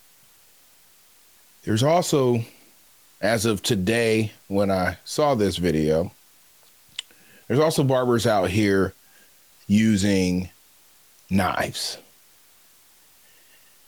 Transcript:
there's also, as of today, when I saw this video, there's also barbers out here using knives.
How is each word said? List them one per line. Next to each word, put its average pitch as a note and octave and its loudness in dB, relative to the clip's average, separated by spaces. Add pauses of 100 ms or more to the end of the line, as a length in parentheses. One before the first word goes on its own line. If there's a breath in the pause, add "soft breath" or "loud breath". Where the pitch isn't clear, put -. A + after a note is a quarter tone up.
(1700)
there's A2 -2
also, C#3 2 (800 loud breath)
as G#2+ -2
of A2 0
today, A2 0 (160)
when G2 -2
I F2+ -2
saw D3 -2
this F#2+ -2
video, D#2 0 (1300 soft breath)
there's B2 0
also D#3 2
barbers B2 2
out G2+ 2
here G2 0 (720 soft breath)
using G2 2 (840)
knives. - -4 (1900 soft breath)